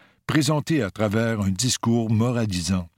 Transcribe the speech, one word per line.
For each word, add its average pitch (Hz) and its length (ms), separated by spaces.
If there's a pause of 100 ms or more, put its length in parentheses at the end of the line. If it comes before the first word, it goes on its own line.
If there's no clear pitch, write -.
(280)
présentées 151 560
à 92 80
travers 110 500
un 95 80
discours 117 640
moralisant. 101 880